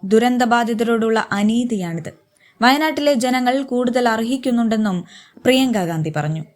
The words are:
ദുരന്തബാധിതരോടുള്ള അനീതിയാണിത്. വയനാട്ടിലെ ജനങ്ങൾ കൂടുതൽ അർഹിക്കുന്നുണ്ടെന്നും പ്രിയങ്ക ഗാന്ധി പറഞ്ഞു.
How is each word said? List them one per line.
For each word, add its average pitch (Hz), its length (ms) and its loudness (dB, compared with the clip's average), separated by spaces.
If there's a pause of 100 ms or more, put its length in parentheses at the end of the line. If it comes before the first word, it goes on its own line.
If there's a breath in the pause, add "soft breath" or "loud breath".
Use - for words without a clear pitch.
ദുരന്തബാധിതരോടുള്ള 226 1300 0
അനീതിയാണിത്. 202 800 -2 (500 soft breath)
വയനാട്ടിലെ 294 520 2
ജനങ്ങൾ 254 480 0
കൂടുതൽ 247 460 0
അർഹിക്കുന്നുണ്ടെന്നും 226 960 0 (100)
പ്രിയങ്ക 254 720 0
ഗാന്ധി 160 320 -4
പറഞ്ഞു. 156 280 -4 (120)